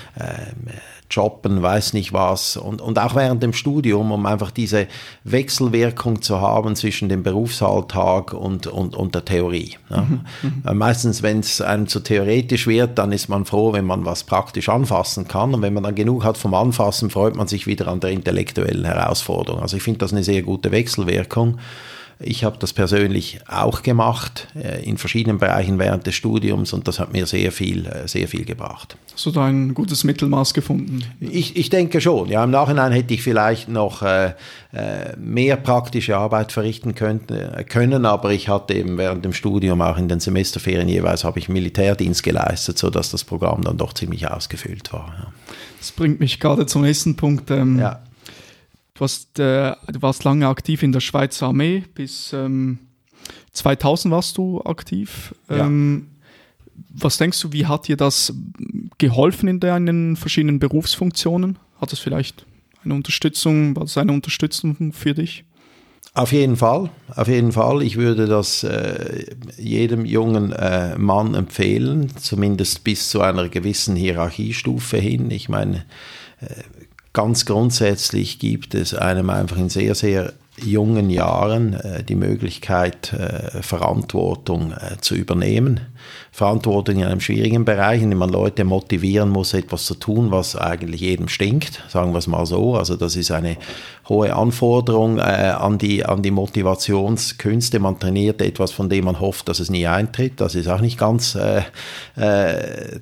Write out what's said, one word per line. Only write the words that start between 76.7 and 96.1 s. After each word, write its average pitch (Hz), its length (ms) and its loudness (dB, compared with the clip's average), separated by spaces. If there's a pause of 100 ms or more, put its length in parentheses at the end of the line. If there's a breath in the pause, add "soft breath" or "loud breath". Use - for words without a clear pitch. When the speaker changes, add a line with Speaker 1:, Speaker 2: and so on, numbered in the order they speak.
Speaker 1:
ganz 113 320 2
grundsätzlich 104 920 0
gibt - 360 -4
es 95 200 -2
einem 92 360 0
einfach 92 260 -2
in 92 120 0
sehr, 101 260 0
sehr 95 380 0 (300)
jungen 107 480 2
Jahren, 95 640 2
äh, 92 320 -6
die 101 120 -2
Möglichkeit, 95 960 -2
äh, - 480 -6
Verantwortung, 87 1080 -2
äh, 92 280 -10
zu - 140 -2
übernehmen. 98 640 2 (520 loud breath)
Verantwortung 104 640 2
in 92 80 2
einem 92 160 0
schwierigen 110 440 2
Bereich, 107 380 4
in 110 80 4
dem 95 80 2
man 90 120 2
Leute 98 340 0
motivieren 95 640 2
muss, 95 240 0
etwas 90 320 -2
zu - 80 -4
tun, 110 360 2
was 92 260 0
eigentlich 85 440 -4
jedem 90 280 0
stinkt, 107 600 0
sagen 90 240 0
wir 85 60 0
es 82 80 -4
mal 85 200 0
so. 98 300 2
Also 87 200 0
das 85 200 -2
ist 87 140 -2
eine 82 260 -2 (520 loud breath)
hohe 104 280 2
Anforderung, 117 840 4
äh, 95 400 2
an 101 200 2
die, 101 260 2
an 98 180 0